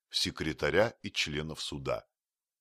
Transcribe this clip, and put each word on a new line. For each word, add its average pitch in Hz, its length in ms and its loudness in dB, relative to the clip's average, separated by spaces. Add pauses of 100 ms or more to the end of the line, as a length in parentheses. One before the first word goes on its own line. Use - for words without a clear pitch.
(120)
секретаря 82 920 2
и 101 80 -8
членов 76 500 -2
суда. 65 460 -4 (540)